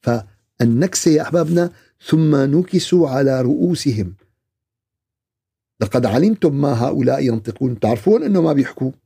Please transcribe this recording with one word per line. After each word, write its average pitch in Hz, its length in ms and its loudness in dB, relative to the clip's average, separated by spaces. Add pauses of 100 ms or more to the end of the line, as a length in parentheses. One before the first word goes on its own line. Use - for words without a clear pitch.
فالنكسة 120 1080 -2
يا 156 120 2
أحبابنا: 170 500 0 (340)
"ثم 156 300 2
نكسوا 165 720 0
على 135 340 0
رؤوسهم". 123 720 -2 (1700)
"لقد 120 260 -2
علمتم 147 540 0
ما 135 240 0
هؤلاء 135 420 0
ينطقون"، 117 540 -4
تعرفون 180 420 2
إنه 202 200 0
ما 160 100 2
بيحكوا. 135 380 -2 (160)